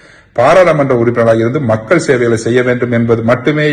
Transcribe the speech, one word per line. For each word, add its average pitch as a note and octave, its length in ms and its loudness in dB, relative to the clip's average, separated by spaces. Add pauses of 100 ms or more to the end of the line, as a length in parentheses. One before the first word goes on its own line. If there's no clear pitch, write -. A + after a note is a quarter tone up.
(320)
பாராளுமன்ற D3+ 640 2
உறுப்பினர்களாக A#2 480 0
இருந்து B2+ 160 -4
மக்கள் B2 460 -2
சேவைகளை A#2+ 320 0
செய்ய A#2+ 240 -2
வேண்டும் B2 300 -2
என்பது A#2 300 0
மட்டுமே D3 500 -2